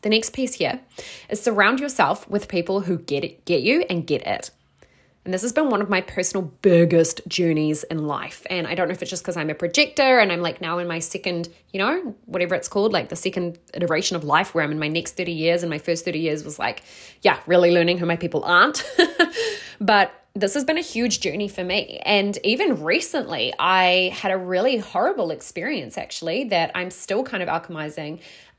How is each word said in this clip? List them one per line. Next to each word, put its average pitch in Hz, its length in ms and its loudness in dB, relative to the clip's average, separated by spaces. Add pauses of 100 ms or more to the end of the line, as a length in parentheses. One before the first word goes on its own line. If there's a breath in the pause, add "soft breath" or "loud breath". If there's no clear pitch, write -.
The 208 80 0
next 220 240 2
piece 254 200 -2
here 170 260 -2 (500 loud breath)
is 214 100 -2
surround 220 400 4
yourself 208 480 0
with 202 200 -4
people 190 340 -2
who 175 160 -2
get 139 260 -4
it, - 220 -14
get 170 160 2
you 277 260 2
and 170 180 -2
get 143 200 -2
it. - 240 -6 (760 soft breath)
And 185 80 -6
this 185 80 -2
has 233 140 -4
been 302 160 2
one 202 100 2
of 202 80 -2
my 190 140 2
personal - 580 -4
biggest 170 680 6
journeys 156 580 0
in 151 220 -4
life. - 440 -8
And 175 160 -4
I 170 80 -6
don't 180 140 0
know 180 40 -4
if 185 80 -8
it's 175 100 -6
just 180 140 -8
'cause 175 140 -4
I'm 156 100 -2
a 151 60 -4
projector 254 640 4
and 202 120 6
I'm, 175 120 0
like, - 180 -4
now 170 200 -4
in 175 60 -4
my 165 120 -4
second, 170 500 -4 (240 loud breath)
you 190 60 -6
know, 269 360 -2 (120)
whatever 175 280 -2
it's - 140 -4
called, 208 240 2
like, 180 160 -2
the 170 80 -10
second 175 420 -4 (140)
iteration 170 440 -2
of 151 80 -6
life 156 300 2
where 165 80 2
I'm 147 80 0
in 151 80 -4
my 151 100 -2
next 160 280 -4
thirty 175 160 -4
years, 170 300 0
and 170 80 -4
my 147 80 -4
first 165 260 -4
thirty 170 140 -4
years 156 260 -2
was 151 140 -10
like, 113 240 -4 (400 loud breath)
yeah, 185 240 4
really 175 240 6
learning 175 260 4
who 170 80 -4
my 170 120 0
people 170 280 -4
aren't. 180 400 4 (140)
<laughs> 403 840 0
But 202 320 4 (220)
this 196 200 0
has 285 100 0
been 311 140 0
a 349 40 -2
huge 233 380 -2
journey 196 280 -4
for 190 160 -8
me. 185 400 -4
And 202 400 2
even 247 380 2
recently, 165 760 -2
I 185 560 4
had 196 160 -4
a 190 60 2
really 185 400 0
horrible 220 540 -2
experience, 170 680 -8
actually, 175 480 -6
that 175 300 0
I'm 180 160 -6
still 202 320 -4
kind 208 200 -6
of 170 60 -4
alchemizing. 156 720 -6 (380 loud breath)